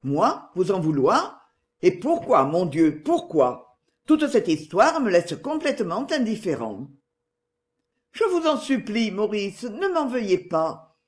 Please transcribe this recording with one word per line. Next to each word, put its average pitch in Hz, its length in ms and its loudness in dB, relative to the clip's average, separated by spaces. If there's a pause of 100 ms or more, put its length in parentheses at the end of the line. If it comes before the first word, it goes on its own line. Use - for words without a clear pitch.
Moi, 165 540 0
vous 185 160 2
en 190 80 0
vouloir ? 156 720 0 (280)
Et 180 100 6
pourquoi, 226 520 2
mon 170 220 0
Dieu, 151 380 0
pourquoi ? 147 720 0 (280)
Toute 302 220 2
cette - 200 2
histoire 294 520 2
me 226 100 0
laisse 175 260 2
complètement 269 760 -4
indifférent. 156 800 -4 (1200)
Je 427 120 -2
vous 349 220 0
en 302 120 2
supplie, 220 520 -2
Maurice, 202 540 -4
ne 247 240 -4
m'en 320 180 -2
veuillez 220 320 0
pas. 160 580 -6 (120)